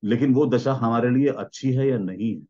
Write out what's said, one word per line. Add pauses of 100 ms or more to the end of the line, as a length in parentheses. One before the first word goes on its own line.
लेकिन
वो
दशा
हमारे
लिए
अच्छी
है
या
नहीं
है